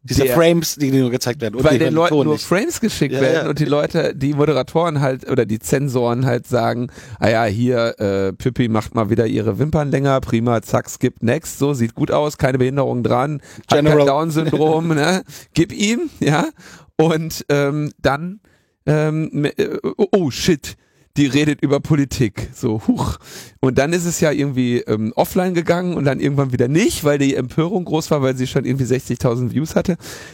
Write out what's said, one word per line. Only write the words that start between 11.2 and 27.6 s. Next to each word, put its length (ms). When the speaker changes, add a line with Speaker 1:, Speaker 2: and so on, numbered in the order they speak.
Speaker 2:
next, 380
so, 140
sieht 220
gut 160
aus, 260
keine 220
Behinderung 440
dran, 380
hat 120
Speaker 1:
General. 180
Speaker 2:
kein 100
Down-Syndrom, 800
<laughs> 20
ne? 340
Gib 200
ihm, 360
ja. 240
Und, 520
ähm, 480
dann, 420
ähm, 600
äh, 220
oh, 160
oh, 180
shit, 460
die 100
redet 340
über 180
Politik, 720
so, 340
huch. 320
Und 160
dann 160
ist 100
es 160
ja 140
irgendwie, 460
ähm, 360
offline 380
gegangen 400
und 100
dann 160
irgendwann 320
wieder 160
nicht, 380
weil 140
die 160
Empörung 500